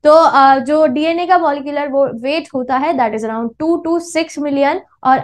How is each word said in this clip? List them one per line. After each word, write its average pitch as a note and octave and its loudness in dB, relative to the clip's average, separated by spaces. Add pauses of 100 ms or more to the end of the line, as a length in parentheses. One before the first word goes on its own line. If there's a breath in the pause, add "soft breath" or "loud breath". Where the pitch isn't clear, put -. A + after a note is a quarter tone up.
तो, D4 6
अ, C#4 6
जो D4+ 0
डीएनए D#4+ -2
का F4+ 4
मॉलिक्यूलर C#4+ -2
वो C#4 0 (160)
वेट D4 -4
होता B3+ -4
है D4+ -2
that A#3 -2
is A3 -6
around A3+ -6
two E4 -2
to E4 -4 (120)
six D#4+ -6
million, C#4+ 0 (240 soft breath)
और C4 2